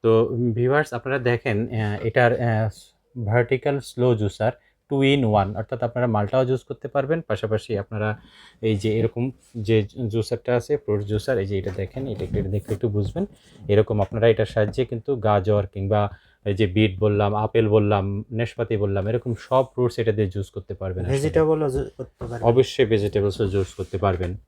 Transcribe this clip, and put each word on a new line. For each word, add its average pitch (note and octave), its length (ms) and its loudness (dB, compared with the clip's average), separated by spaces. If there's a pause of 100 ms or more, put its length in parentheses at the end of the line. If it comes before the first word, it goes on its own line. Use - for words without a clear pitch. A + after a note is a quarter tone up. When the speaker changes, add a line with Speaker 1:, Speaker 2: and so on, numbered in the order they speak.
Speaker 1:
তো A2+ 340 4 (180)
ভিউয়ার্স, B2+ 400 0
আপনারা C3 240 -4
দেখেন, A#2+ 500 0
আহ, G#2+ 380 -2
এটার, A#2+ 260 4
আহ, A2+ 380 0 (540)
ভার্টিক্যাল B2 560 0
স্লো B2 340 0
জুসার, G#2+ 380 -2 (380)
two C#3 120 2
in C#3 220 4
one, G#2 320 2
অর্থাৎ A2+ 260 -6
আপনারা B2 240 -2
মালটাও A2 380 2
জুস B2+ 200 -2
করতে - 240 -12
পারবেন, C#3+ 320 -2
পাশাপাশি G#2+ 580 -2
আপনারা G#2+ 400 -4 (440)
এই A2 140 2
যে G#2+ 220 0
এরকম A#2+ 320 -2 (260)
যে G#2+ 300 2 (220)
জুসারটা A2+ 480 -2
আছে, A#2+ 200 -2
ফ্রুট G#2 240 -2
জুসার, G#2+ 380 -2
এই G2 80 -2
যে G2+ 120 -2
এটা F#2+ 180 -4
দেখেন, B2+ 300 -6
এটা G#2 180 -6
একটু, - 140 -4
এটা F#2+ 100 -4
দেখতে G2+ 260 -4
একটু A#2 140 -2
বুঝবেন। G#2 380 -2 (420)
এরকম G#2 320 2
আপনারা A2+ 280 2
এটার A2 180 4
সাহায্যে G#2+ 380 0
কিন্তু B2 320 -4
গাজর G#2 560 2
কিংবা G2+ 380 0 (340)
এই G2+ 100 -2
যে G#2 120 2
বিট F#2+ 320 2
বললাম, G#2 360 2
আপেল A2 340 0
বললাম, G#2 640 2
নাশপাতি A2+ 440 -4
বললাম, G2 320 -2
এরকম A#2 260 -2
সব C3 380 0
ফ্রুটস B2 260 0
এটা A2 140 2
দিয়ে G#2 140 2
জুস G2 240 -6
করতে G2 240 -12
পারবেন F#2 300 -6
আসলে। B2+ 120 0
Speaker 2:
ভেজিটেবলও D#3 540 2
জু-, C3 260 -4
করতে - 300 -12
পারবেন। A#2 220 0
Speaker 1:
অবশ্যই A#2+ 380 4
ভেজিটেবলসও G2+ 640 0
জুস F#2+ 260 -2
করতে F#2+ 240 -8
পারবেন। F2+ 380 0 (120)